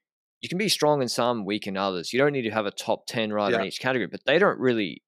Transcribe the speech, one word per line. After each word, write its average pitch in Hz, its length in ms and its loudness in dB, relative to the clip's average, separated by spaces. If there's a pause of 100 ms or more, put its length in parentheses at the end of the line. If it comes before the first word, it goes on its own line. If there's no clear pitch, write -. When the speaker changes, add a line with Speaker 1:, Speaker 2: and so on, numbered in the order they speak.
(420)
Speaker 1:
you 117 80 -10
can 170 80 -2
be 202 100 0
strong 151 340 2
in 123 60 0
some, 117 380 0
weak 104 220 -4
in 95 100 -6
others. 95 340 -2
You 120 80 2
don't 143 140 4
need 135 80 -2
to 110 100 -2
have 110 140 0
a 98 60 -2
top - 340 -2
ten 110 260 -2
rider 101 240 2
in 98 60 0
Speaker 2:
Yeah. 95 60 -4
Speaker 1:
each - 120 -8
category, 127 280 -2
but - 180 -14
they 147 140 4
don't 190 200 2
really 110 480 0